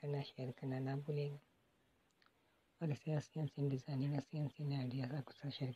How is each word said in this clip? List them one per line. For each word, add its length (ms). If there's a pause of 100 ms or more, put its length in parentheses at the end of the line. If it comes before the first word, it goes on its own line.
करना, 220
share 280 (100)
करना 200
ना 180
भूलिएगा। 400 (1400)
और 100
ऐसे 220
हसीन 300
हसीन 260
designing, 460
हसीन 300
हसीन 300
ideas 400
आपके 200
साथ 160
share 260